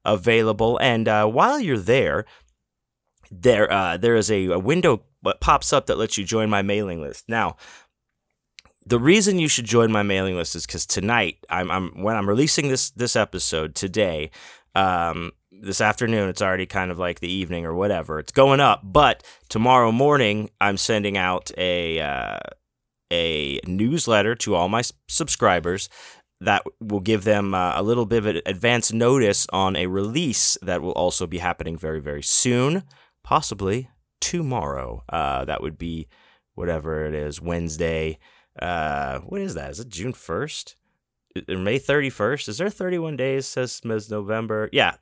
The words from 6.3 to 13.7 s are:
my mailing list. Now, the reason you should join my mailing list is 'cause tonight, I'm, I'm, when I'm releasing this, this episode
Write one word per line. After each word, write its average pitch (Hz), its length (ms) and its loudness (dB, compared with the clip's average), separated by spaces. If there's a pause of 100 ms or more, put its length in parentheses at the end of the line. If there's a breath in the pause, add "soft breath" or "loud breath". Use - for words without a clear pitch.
my 101 120 2
mailing 98 400 -2
list. - 260 -12
Now, 110 300 -2 (1300 loud breath)
the 117 140 2
reason 190 380 6
you 156 120 2
should 123 160 0
join 113 260 4
my 107 100 2
mailing 95 360 0
list 85 180 -4
is 85 100 -8
'cause - 200 -6
tonight, 101 540 0 (100)
I'm, 90 200 -2
I'm, 90 320 -4
when 107 140 0
I'm 98 140 -2
releasing 143 400 2
this, 131 220 -2
this 120 260 -2
episode 82 580 -2